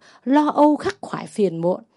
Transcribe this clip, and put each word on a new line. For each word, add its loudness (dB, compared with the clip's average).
lo 2
âu, 4
khắc -6
khoải, -12
phiền -2
muộn, -2